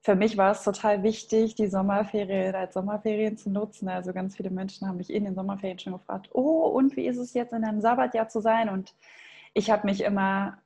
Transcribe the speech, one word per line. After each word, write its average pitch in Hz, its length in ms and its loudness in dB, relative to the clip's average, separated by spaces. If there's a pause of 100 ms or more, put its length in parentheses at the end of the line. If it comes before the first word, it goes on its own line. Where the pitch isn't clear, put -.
für 202 80 6
mich 214 220 2
war 196 140 6
es 208 120 -2
total 208 400 2
wichtig, 220 520 2
die 214 120 0
Sommerferien 196 880 0
als 185 200 -6
Sommerferien 214 640 -2
zu - 120 -8
nutzen. 202 400 -4
Also 185 240 -6
ganz 190 240 -6
viele 190 120 -8
Menschen 190 380 -6
haben 185 80 -4
mich 180 180 -8
in 208 120 0
den 190 100 -4
Sommerferien 190 440 -6
schon 190 120 -10
gefragt, 196 420 -10
„Oh, 320 340 2
und 269 280 2
wie 262 120 -2
ist 247 100 -2
es 247 160 -8
jetzt 240 180 -2
in 226 120 -4
deinem 214 180 -2
Sabbatjahr 233 480 2
zu 226 100 -2
sein?“ 226 300 2
Und 190 260 -6 (580)
ich 208 160 2
habe 208 160 4
mich 196 160 0
immer 196 640 0